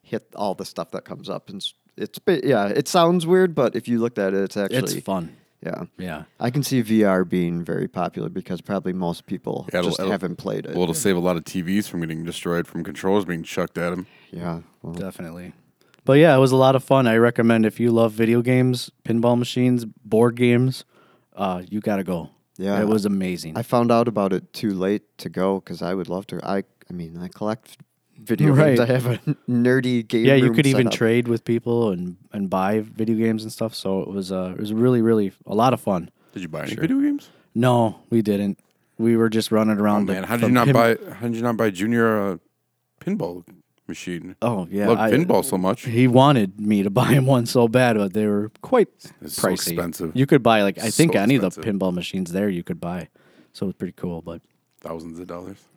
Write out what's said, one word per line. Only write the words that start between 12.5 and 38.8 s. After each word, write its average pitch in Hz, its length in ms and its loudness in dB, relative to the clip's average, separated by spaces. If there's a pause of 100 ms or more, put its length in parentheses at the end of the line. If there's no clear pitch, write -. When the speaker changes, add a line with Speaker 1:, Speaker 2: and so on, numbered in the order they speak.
Speaker 3:
from 85 160 -8
controllers 95 400 -2
being 85 180 -6
chucked 85 360 -6
at 87 140 -4
'em. 92 140 -8 (240)
Speaker 1:
Yeah. 85 300 -8 (220)
Well. 82 100 -12
Speaker 2:
Definitely. 90 600 -14 (500)
But 131 140 4
yeah, 151 180 8
it - 20 6
was 131 140 6
a 131 40 4
lot 131 200 6
of 127 80 -4
fun. 135 240 4
I 113 80 4
recommend 117 500 4
if 107 140 -2
you 120 100 2
love 113 220 4
video 117 300 2
games, 127 480 0 (140)
pinball 117 340 2
machines, 123 480 0 (180)
board 117 320 2
games, 123 480 2 (500)
uh, 92 340 -4
you 104 120 -6
gotta 98 240 -2
go. 87 260 -6 (280)
Speaker 1:
Yeah. 101 220 -2
Speaker 2:
It 107 80 0
was 107 160 0
amazing. 92 520 -4
Speaker 1:
I 117 60 -4
found 120 300 0
out 117 160 4
about 101 240 0
it - 200 -4
too 110 180 -4
late 95 320 0 (160)
to 92 100 -14
go 92 320 -2
'cause 85 220 -12
I 87 120 -4
would 87 140 -6
love 90 200 -8
to. 90 140 -10
I, 98 220 -4 (240)
I 90 40 -14
mean, 85 260 -12
I 90 100 -10
collect - 480 -8 (420)
video 120 340 2
Speaker 2:
Right. 139 240 6
Speaker 1:
games. 117 40 4
I 117 60 2
have 127 200 0
a 117 120 -2
<laughs> - 300 -6
nerdy 123 580 2
game 113 180 0
Speaker 2:
Yeah, 135 100 8
you 131 120 6
Speaker 1:
room 117 80 2
Speaker 2:
could 120 120 2
even 131 200 4
Speaker 1:
set 104 80 -2
up. - 40 -4
Speaker 2:
trade 117 300 2
with 117 160 -2
people 117 460 0
and, 90 260 -6 (160)
and 98 160 -4
buy 95 320 0
video 110 360 -2
games 110 260 0
and 113 100 -10
stuff. 113 220 -6
So 95 260 -4
it - 80 -6
was, 95 240 -6
uh, 92 240 -4
it - 40 -10
was 107 120 -6
really, 120 300 4
really 110 300 2 (140)
a 98 80 -8
lot 117 200 4
of - 60 -4
fun. 90 300 -4 (220)
Speaker 3:
Did 98 100 -12
you 85 60 -10
buy 76 140 -8
any 73 100 -8
Speaker 2:
Sure. - 80 -8
Speaker 3:
video 262 200 0
games? 285 280 -2 (260)
Speaker 2:
No, 120 460 2 (100)
we 113 120 2
didn't. 101 360 -2 (400)